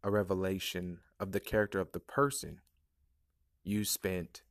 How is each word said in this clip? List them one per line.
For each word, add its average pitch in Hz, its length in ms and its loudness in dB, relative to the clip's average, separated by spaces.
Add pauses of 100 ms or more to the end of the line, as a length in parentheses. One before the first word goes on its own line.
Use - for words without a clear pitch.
a 101 80 2
revelation 92 880 0 (180)
of 95 140 -4
the 98 80 2
character 104 400 2
of 90 120 -2
the 87 80 -6
person - 600 -2 (1040)
you 104 200 0
spent - 680 -2